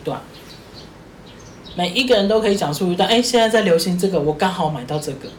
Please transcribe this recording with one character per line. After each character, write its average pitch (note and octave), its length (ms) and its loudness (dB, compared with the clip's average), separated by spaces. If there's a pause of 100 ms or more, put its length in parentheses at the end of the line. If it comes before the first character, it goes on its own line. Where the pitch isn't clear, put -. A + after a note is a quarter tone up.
段， C#3 160 -6 (1600)
每 F3+ 120 -2
一 A#3+ 180 -2
个 B3+ 80 4
人 G3+ 140 4
都 A3 140 2
可 G#3+ 80 2
以 G3+ 40 4
讲 E3 180 -2
出 F3 200 0
一 - 20 0
段， F3+ 140 0
哎， A#3 140 4
现 A#3+ 180 2
在 A3+ 80 4
在 A3 140 2
流 E3+ 160 4
行 F3+ 200 0
这 F#3+ 80 0
个， F3 140 0
我 D3 140 0
刚 D#3 180 0
好 E3+ 180 -2
买 C3 140 -8
到 D3 140 -6
这 D3 140 -8
个 B2 160 -14 (100)